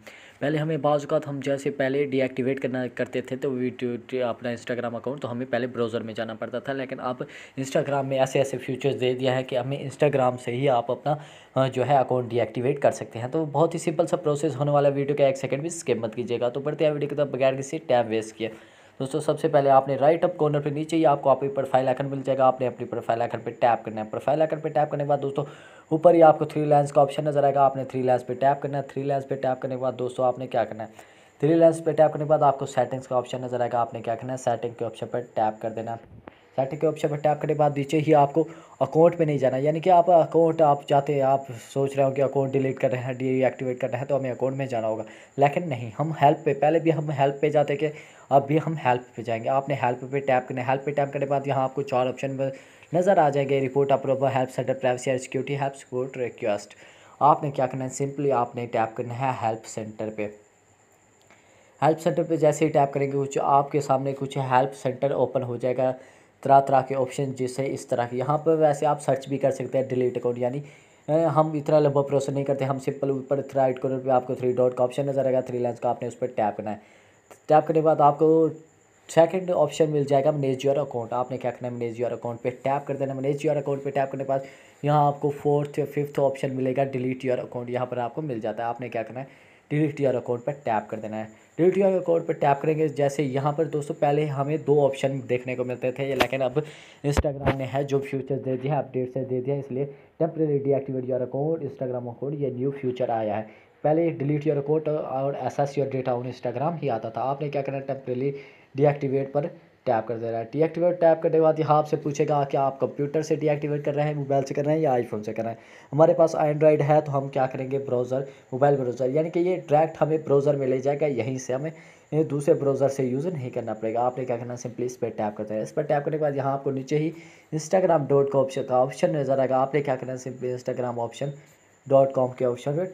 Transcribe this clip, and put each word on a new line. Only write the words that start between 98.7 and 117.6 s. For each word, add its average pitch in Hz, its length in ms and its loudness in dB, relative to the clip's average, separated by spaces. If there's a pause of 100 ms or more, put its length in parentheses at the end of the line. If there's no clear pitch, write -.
है, 139 60 0
अपडेट 127 340 -6
से 131 120 -4
दे 127 160 -4
दिया 139 140 -4
है, 139 60 -6
इसलिए 135 320 -6 (280)
temporary 156 400 0
deactivate 131 500 -2
your 127 100 -2
account, 143 480 -4
Instagram 123 440 -8
account, 147 280 -8
ये 127 100 -2
न्यू 127 220 -4
फीचर 123 380 -4
आया 110 240 -2
है। - 300 -10 (180)
पहले 160 300 2
delete 143 320 -2
your 151 140 2
account 151 300 0
और 135 500 -4
access 139 340 -2
your 139 160 0
data 127 240 -2
on 123 140 -4
Instagram 131 540 -4
ही 143 80 -4
आता 113 200 -4
था। 113 140 -6
आपने 143 260 -4
क्या 143 120 -2
करना 139 160 -6
है, 131 80 -8
temporarily 127 460 -4 (440)
deactivate 139 580 2
पर 147 120 0 (400)
टैप 113 220 2
कर 120 100 -4
देना 113 200 -4
है। 113 160 -6
डीएक्टिवेट 165 480 0
टैप 160 200 6
करने 160 160 2
के 160 40 6
बाद 156 180 4
यहाँ 151 180 4
आपसे 151 200 2
पूछेगा 147 460 0
कि 143 140 -2
आप 135 220 0
कंप्यूटर 143 420 -2
से 151 140 -2
डीएक्टिवेट 147 480 0
कर 147 100 -2
रहे 147 120 0
हैं, 151 100 -2
मोबाइल 139 280 0
से - 100 -8
कर 143 120 -2
रहे 151 100 2
हैं 160 60 0
या 135 160 2
iPhone 110 280 -4
से 110 80 -6
कर 110 100 -6
रहे 113 100 -6
हैं। - 60 -14 (320)
हमारे 160 220 6
पास 165 240 4
Android 151 440 4
है 151 200 4
तो 147 100 -8
हम 139 180 -2
क्या 131 160 0
करेंगे, 131 340 -4